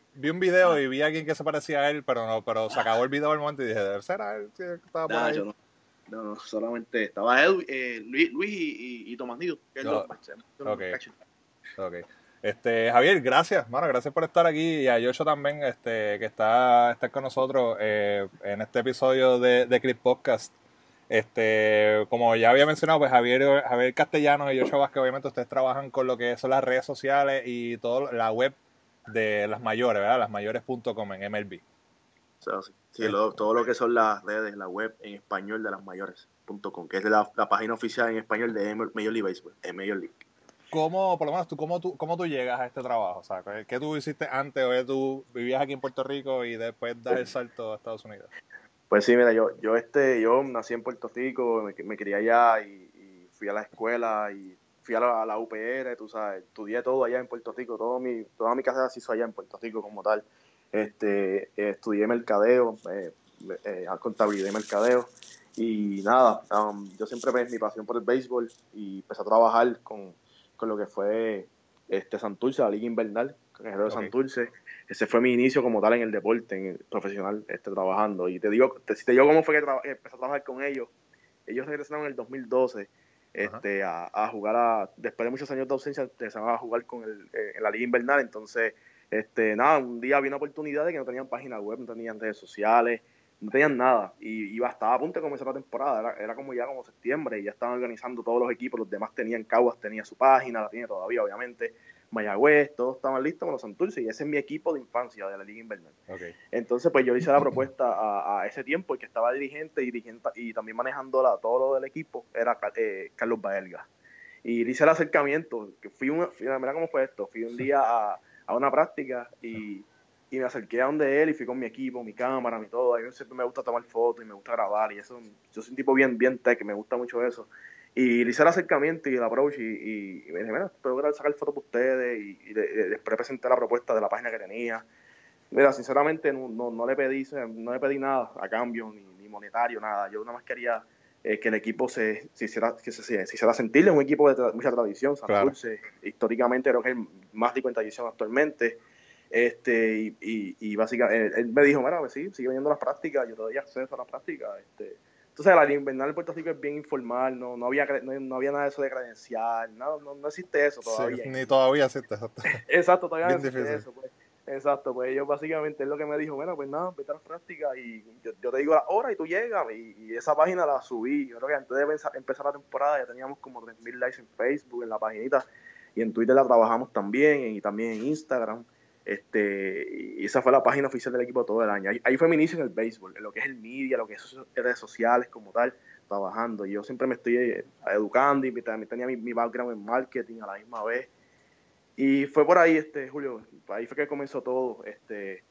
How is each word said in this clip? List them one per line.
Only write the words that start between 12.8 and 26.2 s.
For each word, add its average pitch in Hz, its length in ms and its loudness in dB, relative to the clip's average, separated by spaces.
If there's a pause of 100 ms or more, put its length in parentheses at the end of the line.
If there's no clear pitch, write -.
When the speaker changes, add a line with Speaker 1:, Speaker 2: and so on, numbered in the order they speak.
Speaker 1:
Javier, 143 320 6
gracias, 131 480 4
mano, 147 180 0
gracias 127 240 -2
por 165 120 0
estar 170 220 4
aquí 160 360 2
y 131 60 4
a 120 100 6
Yocho 123 260 0
también, 147 380 0
este, 110 560 -2
que 110 80 -4
está, 120 680 6
está 120 160 -4
con 135 140 -4
nosotros, 131 580 0
eh, 104 480 0 (140)
en 101 180 -4
este 123 200 -2
episodio 131 580 4
de, 123 260 6
de 120 160 4
Clip 123 180 0
Podcast. - 540 0 (560)
Este, 107 1000 4
como 117 280 4
ya 113 140 8
había 139 160 8
mencionado, 156 340 4
pues 139 100 4
Javier, 131 540 6
Javier 123 300 2
Castellanos 147 580 2
y 131 40 0
Yocho 131 220 2
Vázquez, 139 220 2
obviamente 131 260 -2
ustedes 123 220 -6
trabajan 131 420 -2
con 127 160 0
lo 123 100 0
que 120 200 -2